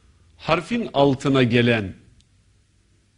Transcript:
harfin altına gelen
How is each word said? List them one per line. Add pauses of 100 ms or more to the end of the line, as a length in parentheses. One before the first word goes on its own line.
(360)
harfin
altına
gelen (1200)